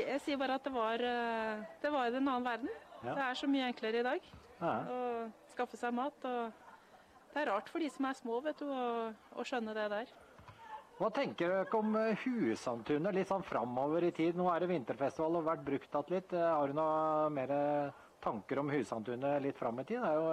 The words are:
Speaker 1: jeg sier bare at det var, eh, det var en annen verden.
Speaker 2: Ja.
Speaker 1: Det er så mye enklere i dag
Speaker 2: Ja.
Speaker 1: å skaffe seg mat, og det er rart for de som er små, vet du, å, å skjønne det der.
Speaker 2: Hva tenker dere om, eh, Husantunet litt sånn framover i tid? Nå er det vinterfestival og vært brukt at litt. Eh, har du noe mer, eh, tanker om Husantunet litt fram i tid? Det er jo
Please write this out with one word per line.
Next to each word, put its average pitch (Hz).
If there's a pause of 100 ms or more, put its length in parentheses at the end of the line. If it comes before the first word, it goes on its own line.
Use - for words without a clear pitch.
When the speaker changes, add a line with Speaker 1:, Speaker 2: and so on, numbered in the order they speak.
Speaker 1:
jeg 262
sier 285
bare 262
at 269
det 277
var, 226
eh, 233 (180)
det 294
var 262
en 262
annen 247
verden. 240 (360)
Speaker 2:
Ja. -
Speaker 1:
Det 277
er 254
så 285
mye 269
enklere 220
i -
dag 269 (400)
Speaker 2:
Ja. 135
Speaker 1:
å 240 (180)
skaffe 240
seg 240
mat, 262
og 233 (840)
det 294
er 262
rart 202
for 339
de 302
som 269
er 262
små, 233
vet 302
du, 294
å, 233 (240)
å 247
skjønne 220
det 214
der. 214 (920)
Speaker 2:
Hva 208
tenker 220
dere 190
om, 214
eh, 220
Husantunet 147
litt 190
sånn 190
framover 139
i 170
tid? 170
Nå 180
er 160
det 180
vinterfestival 156
og 165
vært 151
brukt 139
at 147
litt. 185
Eh, 180
har 156
du 139
noe 156
mer, 135
eh, 143 (320)
tanker 131
om 147
Husantunet 127
litt 139
fram 120
i -
tid? 240
Det 208
er 156
jo 160